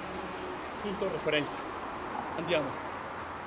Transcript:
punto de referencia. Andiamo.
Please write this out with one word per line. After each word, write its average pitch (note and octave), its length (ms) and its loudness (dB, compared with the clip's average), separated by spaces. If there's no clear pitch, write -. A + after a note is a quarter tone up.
punto G3+ 220 0
de F#3+ 80 2
referencia. D3+ 480 4
Andiamo. D#3+ 320 4